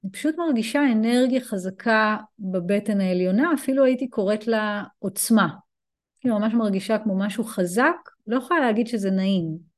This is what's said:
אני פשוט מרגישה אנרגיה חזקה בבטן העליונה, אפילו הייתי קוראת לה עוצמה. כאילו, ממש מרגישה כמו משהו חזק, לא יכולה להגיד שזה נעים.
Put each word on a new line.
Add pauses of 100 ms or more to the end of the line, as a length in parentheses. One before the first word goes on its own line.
אני
פשוט
מרגישה (120)
אנרגיה
חזקה (220)
בבטן
העליונה,
אפילו
הייתי
קוראת
לה (140)
עוצמה. (760)
כאילו,
ממש
מרגישה
כמו
משהו
חזק, (300)
לא
יכולה
להגיד
שזה
נעים. (200)